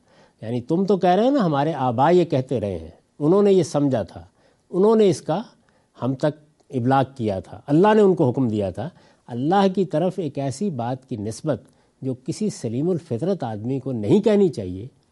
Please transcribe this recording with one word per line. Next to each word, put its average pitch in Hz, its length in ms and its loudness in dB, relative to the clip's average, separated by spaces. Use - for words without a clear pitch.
یعنی 117 200 -6
تم 170 240 -2
تو 196 120 2
کہہ 180 120 2
رہے 196 160 4
ہو 262 40 2
نا 269 160 2
ہمارے 151 280 0
آبا 131 360 2
یہ 180 160 6
کہتے 131 340 -2
رہے 98 200 -4
ہیں، 80 100 -16
انہوں 180 240 4
نے 202 100 4
یہ 180 100 4
سمجھا 135 400 0
تھا، 90 220 -16
انہوں 202 260 4
نے 208 140 4
اس - 120 0
کا 165 200 -4
ہم 131 140 -2
تک - 540 -6
ابلاغ 131 340 2
کیا 104 240 -4
تھا، - 280 -14
اللہ 185 260 4
نے 214 80 4
ان 190 140 4
کو 151 140 2
حکم 127 180 0
دیا 104 220 -2
تھا۔ 110 200 -8
اللہ 160 480 0
کی 196 100 0
طرف 170 320 -2
ایک 147 220 -6
ایسی 139 300 -4
بات 127 400 -6
کی 123 80 -8
نسبت 110 440 -6
جو 131 120 -4
کسی 202 240 -4
سلیم 131 400 -4
الفطرت 160 540 -4
آدمی 117 360 -6
کو 135 120 -8
نہیں 120 300 2
کہنی 202 280 4
چاہیے، 95 380 -8